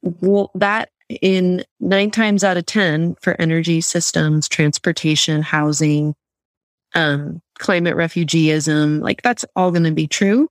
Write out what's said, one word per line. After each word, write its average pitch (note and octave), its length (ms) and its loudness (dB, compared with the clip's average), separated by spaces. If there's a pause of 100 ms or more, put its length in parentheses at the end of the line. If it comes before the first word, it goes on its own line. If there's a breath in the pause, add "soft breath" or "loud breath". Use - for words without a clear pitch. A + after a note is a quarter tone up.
well, G3 540 0
that G3+ 340 -2 (180)
in F#3 560 0 (140)
nine G3 320 0
times G#3 340 0
out F#3 120 2
of F3 100 -4
ten E3+ 540 0
for - 200 -2
energy E3 400 0
systems, D#3 680 0
transportation, D#3 920 0
housing, D3+ 720 0 (800)
um, D#3 460 -2 (180)
climate F3 380 0
refugeeism, D#3 1040 0
like, - 220 -4
that's A#3+ 220 -2 (120)
all F#3 140 2
gonna E3+ 220 2
be D#3+ 140 -2
true. G#3 440 2